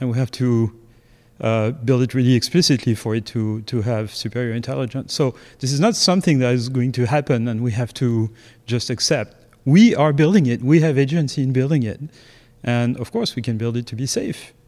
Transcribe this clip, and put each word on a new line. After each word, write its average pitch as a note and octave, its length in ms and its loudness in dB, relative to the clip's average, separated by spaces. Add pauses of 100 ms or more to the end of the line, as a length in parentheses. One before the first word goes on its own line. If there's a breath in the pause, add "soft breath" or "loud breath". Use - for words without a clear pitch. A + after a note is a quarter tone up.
and B2+ 100 -4
we A2+ 60 -2
have B2+ 160 -2
to, A#2 420 0 (640 soft breath)
uh, A2 340 -2
build B2 280 0
it B2+ 140 -2
really B2+ 180 4
explicitly B2 640 2
for A2 200 -6
it A2 120 -6
to, A2 360 -4
to A2+ 200 -4
have A2 320 -4
superior A#2 400 -6
intelligence. C3 580 -8
So C3+ 220 -2 (240 loud breath)
this C3 120 -4
is C#3 100 -2
not G#3+ 160 2
something F3+ 420 2
that B2 160 2
is B2 160 -2
going B2+ 220 -2
to B2 120 0
happen B2 420 0
and A2+ 140 -4
we A#2+ 120 -2
have A#2+ 220 -4
to A2+ 360 0 (340 loud breath)
just A#2 240 -4
accept. B2 480 -4 (300)
We G3+ 280 8
are D3 200 2
building D#3+ 320 4
it. A#2+ 160 0
We D3+ 180 6
have D3+ 160 2
agency C#3 460 0
in C3 100 0
building C3+ 300 0
it. G#2+ 180 -6 (640 soft breath)
And A#2+ 340 0
of A#2+ 140 -8
course, A3+ 240 -4
we B2+ 60 -6
can A2+ 160 -4
build A#2 180 -4
it A#2+ 120 -6
to A2 80 -10
be C3 100 -6
safe. - 480 -6 (140)